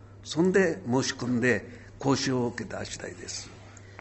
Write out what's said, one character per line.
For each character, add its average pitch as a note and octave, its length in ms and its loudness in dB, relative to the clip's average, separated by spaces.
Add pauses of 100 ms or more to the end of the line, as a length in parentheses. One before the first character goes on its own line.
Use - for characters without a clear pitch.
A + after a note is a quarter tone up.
(220)
そ D#3 200 0
ん F#3 100 6
で F#3 340 4
申 B2+ 160 4
し - 120 -2
込 B2 240 0
ん - 20 2
で A#2 260 2 (320)
講 C3+ 180 4
習 C3+ 180 0
を A#2+ 140 0
受 G#2 160 -6
け F#2+ 40 -10
た G2 160 -8
次 - 140 -10
第 F2+ 160 -10
で - 140 -14
す。 - 200 -12 (520)